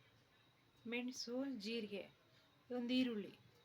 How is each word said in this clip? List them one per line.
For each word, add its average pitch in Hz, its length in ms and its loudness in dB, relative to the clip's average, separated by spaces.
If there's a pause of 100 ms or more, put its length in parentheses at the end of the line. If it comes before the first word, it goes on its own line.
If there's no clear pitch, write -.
(840)
ಮೆಣಸು, 240 520 -2 (220)
ಜೀರಿಗೆ, 202 440 -2 (680)
ಒಂದು 247 240 2
ಈರುಳ್ಳಿ 233 380 4 (320)